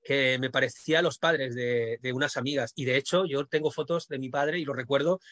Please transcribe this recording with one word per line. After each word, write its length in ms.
que 380
me 100
parecía 520
a 20
los 160
padres 360
de, 460
de 140
unas 240
amigas, 380
y 100
de 100
hecho 300
yo 200
tengo 240
fotos 380
de 100
mi 120
padre 280
y 60
lo 80
recuerdo 480